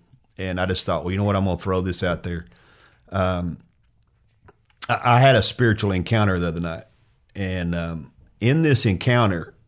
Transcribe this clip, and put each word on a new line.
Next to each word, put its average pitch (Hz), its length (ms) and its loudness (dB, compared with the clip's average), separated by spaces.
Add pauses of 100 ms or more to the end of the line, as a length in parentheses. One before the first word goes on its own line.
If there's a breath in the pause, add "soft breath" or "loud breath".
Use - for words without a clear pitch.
(380)
and 92 220 -4
I 92 60 0
just 92 200 -2
thought, 82 200 -2
"Well, 90 60 -4
you 95 60 -2
know 104 60 0
what? 101 120 2
I'm 98 100 2
gonna 90 120 0
throw 92 240 -2
this 92 220 -4
out 87 200 -2
there." 87 220 -8 (680 soft breath)
Um, 90 460 -2 (1300)
I, 120 260 2
I 123 40 6
had 131 160 6
a 104 80 4
spiritual 107 480 2
encounter 95 480 0
the 87 80 0
other 82 120 -4
night, 82 260 -8 (500)
and, 92 400 -4
um, 82 360 -6 (280)
in 139 220 2
this 147 240 2
encounter 98 680 0 (140)